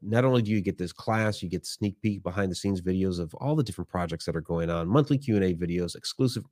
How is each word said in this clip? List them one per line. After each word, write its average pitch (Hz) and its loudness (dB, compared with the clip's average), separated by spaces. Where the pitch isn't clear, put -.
not 113 2
only 123 4
do 107 -2
you 110 4
get 90 -2
this 87 -6
class, 110 0
you 90 -6
get 87 -4
sneak - -4
peek 101 -2
behind 92 0
the - -4
scenes 95 -2
videos 92 0
of 82 -6
all 147 -2
the 143 2
different 92 -6
projects 85 -4
that 82 -4
are 82 -2
going 82 -2
on, 82 -2
monthly 139 4
Q 117 2
and 98 6
A 90 2
videos, 87 -2
exclusive - -2